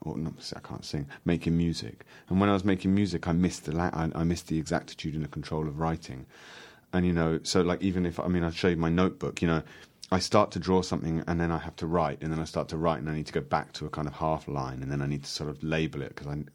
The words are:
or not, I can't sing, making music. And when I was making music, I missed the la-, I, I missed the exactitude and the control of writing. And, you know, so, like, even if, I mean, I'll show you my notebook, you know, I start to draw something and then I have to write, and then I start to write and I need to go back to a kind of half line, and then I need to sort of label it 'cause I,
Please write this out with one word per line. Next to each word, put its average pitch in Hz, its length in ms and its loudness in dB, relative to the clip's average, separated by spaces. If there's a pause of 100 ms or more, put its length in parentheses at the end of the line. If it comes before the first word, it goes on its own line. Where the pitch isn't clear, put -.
or - 160 -6
not, - 380 -6
I - 40 -12
can't - 260 -12
sing, 73 220 -4 (180)
making 85 320 2
music. 82 480 -2 (240)
And 92 100 2
when 101 100 6
I 104 40 6
was 95 100 2
making 95 320 2
music, 90 320 0
I 85 60 2
missed 87 320 2
the 76 100 -2
la-, 87 160 2
I, 80 240 0
I 82 80 0
missed 85 240 0
the 80 100 0
exactitude 78 580 -4
and 78 80 -2
the 73 40 -6
control 78 400 -4
of 71 120 -6
writing. 80 460 -4 (680)
And, 90 120 4
you 90 60 4
know, 82 320 4
so, - 180 4
like, 87 200 2
even 92 240 2
if, 85 140 -2
I - 80 -2
mean, 90 180 2
I'll 82 60 0
show 90 180 2
you 85 80 2
my 82 120 2
notebook, 85 520 2
you 87 80 4
know, 80 140 4 (460)
I 92 100 4
start 104 320 4
to - 80 -4
draw 92 220 4
something 82 460 -2
and 85 140 0
then 85 100 0
I 82 60 0
have 82 200 -8
to 85 100 -4
write, 78 340 0
and 80 100 -4
then 80 80 -2
I 80 60 -4
start 76 240 -4
to 82 80 -6
write 80 220 2
and 76 100 -6
I 78 40 -2
need 78 120 -4
to - 80 -14
go 80 80 0
back 76 320 -2
to - 120 -8
a 76 40 -6
kind 78 180 -4
of 71 60 -6
half 78 340 -2
line, 65 340 -4
and 67 80 -6
then 71 120 -2
I 71 40 -2
need 71 200 -4
to - 40 -12
sort 73 200 -6
of 71 120 -10
label 78 400 0
it - 140 -8
'cause - 120 -10
I, 71 280 -6